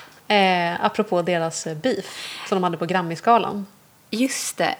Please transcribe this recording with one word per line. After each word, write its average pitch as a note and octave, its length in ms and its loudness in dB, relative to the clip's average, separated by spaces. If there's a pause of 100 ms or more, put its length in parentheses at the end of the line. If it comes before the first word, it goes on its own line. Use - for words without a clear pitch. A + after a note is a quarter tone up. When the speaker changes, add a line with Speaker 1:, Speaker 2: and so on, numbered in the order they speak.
(300)
Speaker 1:
Eh, F3+ 560 4
apropå F3+ 380 0
deras, E3 440 -2
eh, D#3+ 100 -6
beef - 580 -4 (140)
som G3 80 0
de F#3 60 2
hade E3+ 160 0
på E3+ 80 -4
Grammisgalan. F#3 800 2 (440)
Speaker 2:
Just - 460 -2
det. - 240 0